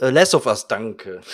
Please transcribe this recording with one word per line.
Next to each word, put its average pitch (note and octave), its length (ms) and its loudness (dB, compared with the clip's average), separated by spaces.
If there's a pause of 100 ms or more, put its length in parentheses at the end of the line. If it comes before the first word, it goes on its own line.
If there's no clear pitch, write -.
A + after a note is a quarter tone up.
äh, C3 80 2
Last E3+ 260 4
of - 100 0
Us, G#2+ 220 -2
danke. G2+ 540 -8 (120)